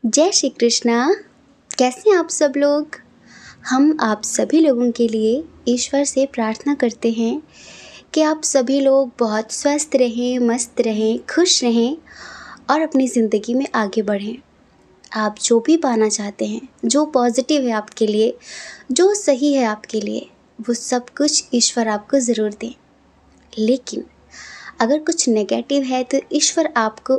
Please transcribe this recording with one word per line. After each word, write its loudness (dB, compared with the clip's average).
जय 2
श्री 0
कृष्णा। 2
कैसे 0
हैं 6
आप -2
सब 0
लोग? 0
हम 4
आप 0
सभी 0
लोगों 2
के 0
लिए 0
ईश्वर 0
से 0
प्रार्थना -4
करते -2
हैं -2
कि 4
आप 0
सभी 2
लोग 4
बहुत -2
स्वस्थ -2
रहें, 0
मस्त 0
रहें, 0
खुश 0
रहें 2
और 2
अपनी 0
ज़िंदगी -2
में 0
आगे -2
बढ़ें। -4
आप -4
जो 2
भी 4
पाना 2
चाहते -4
हैं, -8
जो 2
पॉजिटिव 2
है -2
आपके -4
लिए, 0
जो 4
सही 2
है 2
आपके -4
लिए, -8
वो -2
सब -4
कुछ -2
ईश्वर 0
आपको 0
ज़रूर -2
दें। -12
लेकिन -2
अगर 2
कुछ -2
नेगेटिव 0
है -2
तो -2
ईश्वर -2
आपको -2